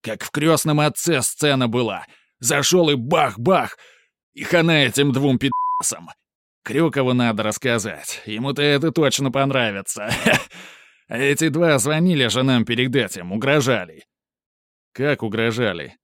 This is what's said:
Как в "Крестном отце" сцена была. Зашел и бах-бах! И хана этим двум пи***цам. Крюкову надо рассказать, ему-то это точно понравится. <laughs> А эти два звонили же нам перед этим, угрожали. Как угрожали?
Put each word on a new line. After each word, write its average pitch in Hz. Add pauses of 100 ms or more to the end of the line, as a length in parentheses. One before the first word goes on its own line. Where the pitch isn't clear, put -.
Как -
в -
"Крестном 151
отце" 151
сцена 131
была. 110 (340)
Зашел 147
и 143
бах-бах! 131 (560)
И 147
хана 165
этим 143
двум 139
пи***цам. 988 (540)
Крюкову 135
надо 117
рассказать, 107
ему-то 117
это 147
точно 139
понравится. 131
<laughs> - (880)
А 117
эти 139
два 156
звонили 151
же 117
нам 127
перед 123
этим, 92
угрожали. 113 (840)
Как 143
угрожали? 110